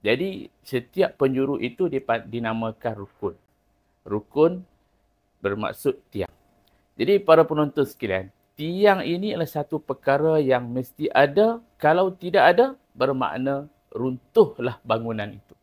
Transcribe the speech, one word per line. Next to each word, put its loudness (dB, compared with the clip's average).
Jadi, -2
setiap -4
penjuru 0
itu -4
dipa-, -2
dinamakan -6
rukun. -8
Rukun 0
bermaksud -4
tiang. -8
Jadi, 2
para 6
penonton 0
sekalian, -6
tiang 2
ini -4
adalah -4
satu -6
perkara 0
yang 0
mesti -6
ada. 2
Kalau 2
tidak 0
ada, 4
bermakna -2
runtuhlah 0
bangunan -4
itu. -20